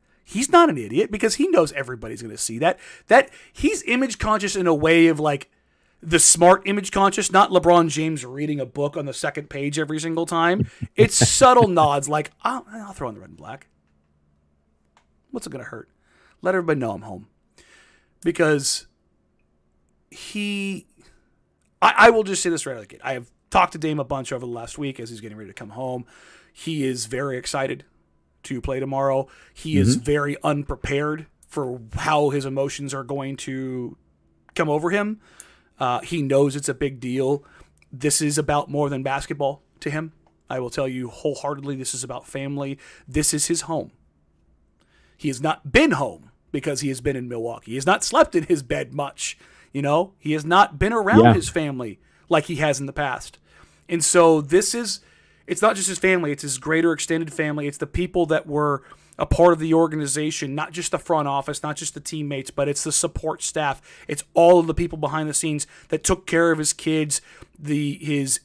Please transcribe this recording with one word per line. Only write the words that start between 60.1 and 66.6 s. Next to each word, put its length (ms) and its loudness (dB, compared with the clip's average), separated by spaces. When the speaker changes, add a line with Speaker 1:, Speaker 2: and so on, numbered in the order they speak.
Speaker 1:
not 160 -6
just 180 -8
the 80 -2
front 300 0
office, 340 -4
not 140 -6
just 180 -10
the 60 -14
teammates, 500 -8
but 180 -2
it's 140 -4
the 80 -4
support 520 -2
staff. 380 -4
It's 160 -8
all 240 8
of 80 2
the 80 -2
people 240 -4
behind 300 -4
the 60 -6
scenes 340 -4
that 120 -2
took 240 0
care 240 4
of 80 2
his 140 -2